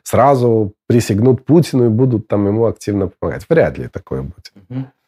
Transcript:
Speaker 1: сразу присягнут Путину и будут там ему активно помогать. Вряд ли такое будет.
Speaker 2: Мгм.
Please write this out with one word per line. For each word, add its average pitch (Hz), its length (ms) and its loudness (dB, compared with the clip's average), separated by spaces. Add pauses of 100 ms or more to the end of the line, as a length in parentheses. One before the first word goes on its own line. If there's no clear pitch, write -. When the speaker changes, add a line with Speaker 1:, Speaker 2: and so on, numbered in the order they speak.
Speaker 1:
сразу 117 720 2 (140)
присягнут 117 580 2
Путину 143 400 2
и 117 40 2
будут 113 380 0
там 101 200 -2
ему 110 180 0
активно 101 420 -4
помогать. - 400 -10
Вряд 87 300 0
ли 64 100 -10
такое - 360 -12
будет. - 280 -18 (160)
Speaker 2:
Мгм. 131 200 -10 (200)